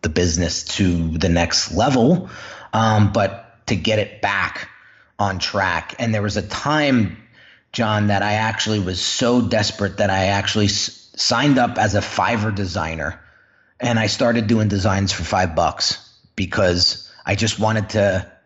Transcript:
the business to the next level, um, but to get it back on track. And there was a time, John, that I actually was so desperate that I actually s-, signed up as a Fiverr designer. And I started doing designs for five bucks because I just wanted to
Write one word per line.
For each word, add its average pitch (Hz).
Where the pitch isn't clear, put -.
the -
business 85
to 85
the 82
next 85
level, 127
um, 107
but 101
to 120
get 107
it -
back 98
on 98
track. 92
And 113
there 107
was 101
a 104
time, 131
John, 107
that 101
I 104
actually 110
was 92
so 123
desperate 101
that 104
I 95
actually 101
s-, -
signed 131
up 120
as 107
a 107
Fiverr 104
designer. 82
And 120
I 110
started 117
doing 107
designs 98
for -
five 90
bucks -
because 90
I 101
just 110
wanted 110
to 98